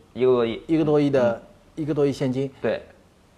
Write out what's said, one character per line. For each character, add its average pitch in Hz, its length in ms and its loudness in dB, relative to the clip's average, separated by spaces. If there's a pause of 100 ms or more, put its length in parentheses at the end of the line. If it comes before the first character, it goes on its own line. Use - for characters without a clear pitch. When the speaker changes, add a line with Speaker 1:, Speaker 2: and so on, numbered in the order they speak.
(140)
Speaker 1:
一 117 100 -2
个 127 80 6
多 120 120 2
亿。 110 220 -4
Speaker 2:
一 160 100 0
个 156 80 2
多 151 160 2
亿 143 80 2
的， 123 240 2
Speaker 1:
嗯。 113 100 -8 (340)
Speaker 2:
一 160 80 -6
个 151 100 -4
多 143 100 0
亿 143 60 2
现 131 220 -4
金。 135 180 -4 (100)
Speaker 1:
对。 107 220 -4 (560)